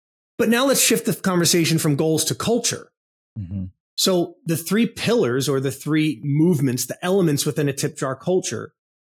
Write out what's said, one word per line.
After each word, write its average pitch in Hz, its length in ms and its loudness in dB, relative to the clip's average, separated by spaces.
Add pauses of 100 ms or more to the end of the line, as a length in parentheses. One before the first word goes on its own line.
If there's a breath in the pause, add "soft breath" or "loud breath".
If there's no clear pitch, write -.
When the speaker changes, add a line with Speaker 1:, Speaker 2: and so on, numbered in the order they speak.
(380)
Speaker 1:
But 220 100 2
now 240 180 4
let's 262 140 2
shift - 260 2
the 185 80 0
conversation 170 640 2
from 151 180 0
goals 156 300 0
to - 80 -2
culture. - 560 -2 (480)
Speaker 2:
Mm-hmm. 95 260 -8 (320)
Speaker 1:
So 180 480 0
the 165 120 -2
three 196 300 0
pillars 139 600 0
or 135 120 0
the 135 100 -2
three 156 520 0
movements, 143 640 2
the - 180 -10
elements 175 420 2
within 147 220 0
a 139 40 0
tip 139 240 -6
jar 135 200 -4
culture, 127 560 -4 (420)